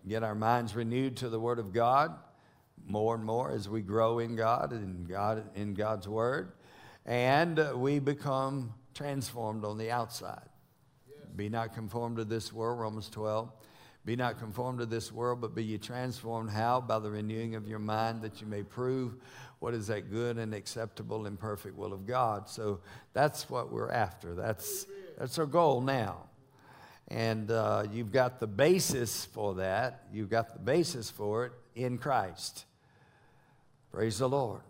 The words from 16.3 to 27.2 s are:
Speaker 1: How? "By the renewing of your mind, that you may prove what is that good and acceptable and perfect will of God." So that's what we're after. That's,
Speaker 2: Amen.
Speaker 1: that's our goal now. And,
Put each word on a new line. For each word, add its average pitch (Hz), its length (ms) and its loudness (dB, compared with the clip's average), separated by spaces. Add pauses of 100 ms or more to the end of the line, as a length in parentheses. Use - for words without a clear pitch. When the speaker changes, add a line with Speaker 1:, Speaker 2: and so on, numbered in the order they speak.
Speaker 1:
How? 117 300 4
"By 110 200 2
the 107 100 -4
renewing 110 460 -2
of 107 100 -8
your 107 140 -6
mind, 110 420 0
that 110 180 -8
you 107 60 -10
may 104 160 -4
prove 127 540 -2 (420)
what 117 160 -2
is 107 140 -4
that 104 220 -2
good 117 280 0
and 110 160 -4
acceptable 110 720 -6
and 101 120 -6
perfect 104 380 -6
will 95 160 -4
of 95 140 -8
God." 113 420 2
So 104 320 -2 (340)
that's 147 360 2
what 120 220 -2
we're 113 180 -2
after. 92 440 -2
That's, 98 500 -2
Speaker 2:
Amen. - 340 -14
Speaker 1:
that's 131 220 -4
our 156 60 4
goal 143 340 6
now. 117 480 0 (800)
And, 113 420 0